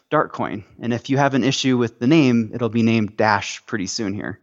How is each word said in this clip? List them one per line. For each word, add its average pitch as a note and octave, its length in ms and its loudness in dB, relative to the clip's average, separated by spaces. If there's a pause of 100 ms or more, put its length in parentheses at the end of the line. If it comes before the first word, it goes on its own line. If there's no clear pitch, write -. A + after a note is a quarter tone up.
(100)
Darkcoin? A#2 520 -2 (180)
And A#2 120 -4
if A#2+ 180 -6
you C3+ 60 0
have C#3 180 2
an B2+ 80 2
issue C3 360 0
with A#2 200 -2
the A#2+ 80 -2
name, B2 480 4
it'll A#2 140 -4
be A2+ 140 0
named A2+ 340 0
Dash G#2+ 500 0
pretty G2+ 200 -4
soon G2+ 260 -6
here. F#2 300 -10